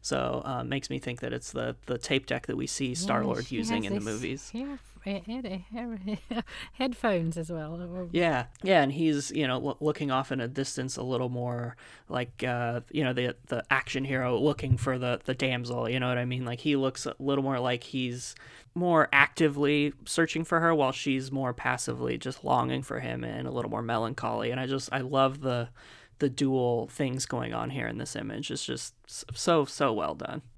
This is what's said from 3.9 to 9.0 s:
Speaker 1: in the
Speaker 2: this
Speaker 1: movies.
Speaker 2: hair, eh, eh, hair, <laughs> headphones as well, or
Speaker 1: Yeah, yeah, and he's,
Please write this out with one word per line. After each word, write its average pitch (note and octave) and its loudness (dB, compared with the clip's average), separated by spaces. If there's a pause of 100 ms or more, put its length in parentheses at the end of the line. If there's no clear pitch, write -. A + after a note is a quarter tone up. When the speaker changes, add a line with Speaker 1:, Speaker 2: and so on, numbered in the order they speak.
Speaker 1:
in G2+ 0
the G#2 -4
Speaker 2:
this G#2+ -2
Speaker 1:
movies. B2+ -6
Speaker 2:
hair, C4+ -8 (280)
eh, G3 -4
eh, A3+ -6 (140)
hair, A3+ -8 (340)
<laughs> A3+ -4 (300)
headphones F#3+ 0
as E3 -6
well, D#3+ -6
or F3+ -8
Speaker 1:
Yeah, D#3+ 4 (160)
yeah, F#3 8
and C#3 4
he's, D3+ 2